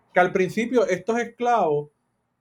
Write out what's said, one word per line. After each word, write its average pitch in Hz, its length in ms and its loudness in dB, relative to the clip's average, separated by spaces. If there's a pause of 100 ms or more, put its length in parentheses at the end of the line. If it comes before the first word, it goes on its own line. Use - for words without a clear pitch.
(140)
que 185 80 4
al 180 120 2
principio 214 540 0
estos 185 320 -2
esclavos 220 720 -2 (520)